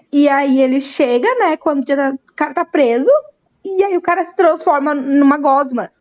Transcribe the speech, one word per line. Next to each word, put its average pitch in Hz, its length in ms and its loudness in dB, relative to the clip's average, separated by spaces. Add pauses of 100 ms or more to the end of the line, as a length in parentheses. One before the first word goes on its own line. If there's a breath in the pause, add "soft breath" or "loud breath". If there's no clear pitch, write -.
(120)
E 285 160 4
aí 277 340 2
ele 262 180 0
chega, 247 540 0
né, 370 220 0
quando 285 260 -2
o - 20 -10
dia 277 120 -2
tá, 277 140 0
o - 260 -12
cara 302 180 -4
tá 349 100 -2
preso, 269 460 0 (540)
e 381 180 0
aí 392 140 -2
o 359 40 -4
cara 349 240 -2
se 339 120 -18
transforma 311 580 0
numa 277 420 2
gosma. 269 540 -2 (100)